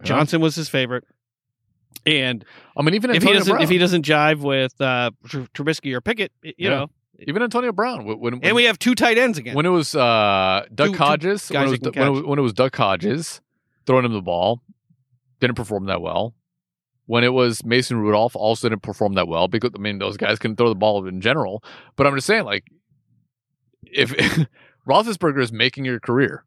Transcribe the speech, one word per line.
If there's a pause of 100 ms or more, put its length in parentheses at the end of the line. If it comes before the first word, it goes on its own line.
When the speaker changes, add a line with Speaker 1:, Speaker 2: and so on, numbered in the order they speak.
Speaker 1:
Yeah.
Speaker 2:
Johnson
was
his
favorite, (1000)
and (320)
Speaker 1:
I
mean,
even
Speaker 2:
if
he
Speaker 1:
Antonio
Speaker 2:
doesn't,
Speaker 1:
Brown.
Speaker 2:
if
he
doesn't
jive
with,
uh, (160)
Tr-, (160)
Trubisky
or
Pickett, (120)
y-,
you
Speaker 1:
Yeah.
Speaker 2:
know, (320)
Speaker 1:
Even
Antonio
Brown,
wh-,
when,
Speaker 2:
And
Speaker 1:
when
Speaker 2:
we
have
two
tight
ends
again.
Speaker 1:
when
it
was,
uh,
Duck
Speaker 2:
Two,
two
Speaker 1:
Hodges,
when
Speaker 2:
guys
Speaker 1:
it
was
Speaker 2:
that
can
Speaker 1:
Du-,
when
it
Speaker 2:
catch.
Speaker 1:
was,
when
it
was
Duck
Hodges (440)
throwing
him
the
ball, (760)
didn't
perform
that
well. (680)
When
it
was
Mason
Rudolph,
also
didn't
perform
that
well
because,
I
mean,
those
guys
couldn't
throw
the
ball
in
general. (320)
But
I'm
just
saying,
like, (1160)
if
<laughs>
Roethlisberger
is
making
your
career